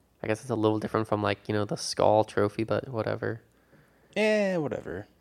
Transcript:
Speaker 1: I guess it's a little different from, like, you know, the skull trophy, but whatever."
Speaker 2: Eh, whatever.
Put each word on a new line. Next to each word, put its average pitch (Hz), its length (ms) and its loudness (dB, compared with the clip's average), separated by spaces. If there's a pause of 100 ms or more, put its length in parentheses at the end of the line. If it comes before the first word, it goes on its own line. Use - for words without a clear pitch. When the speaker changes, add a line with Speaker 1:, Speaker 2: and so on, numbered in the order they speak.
(220)
Speaker 1:
I 107 60 -6
guess 110 140 -2
it's 131 100 -10
a 117 40 2
little 107 220 4
different 110 300 -2
from, 104 160 0
like, 101 240 -2
you 107 60 -2
know, 104 120 0
the 104 120 -4
skull 107 460 4
trophy, 104 400 0
but 107 260 -2
whatever." 110 520 -4 (760)
Speaker 2:
Eh, 208 420 2
whatever. 117 500 -6 (140)